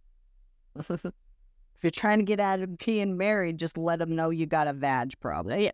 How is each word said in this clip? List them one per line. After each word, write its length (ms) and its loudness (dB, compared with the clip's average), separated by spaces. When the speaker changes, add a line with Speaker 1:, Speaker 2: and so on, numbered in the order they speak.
Speaker 1:
<laughs> 360 -6
If 80 -4
you're 60 2
trying 280 4
to 80 4
get 140 0
out 200 2
of 160 -6
being 400 0
married, 420 0
just 200 -4
let 240 0
'em 120 -2
know 140 0
you 160 0
got 240 2
a 60 -2
vag 440 -2
problem. 400 -4
Speaker 2:
Yeah, 160 2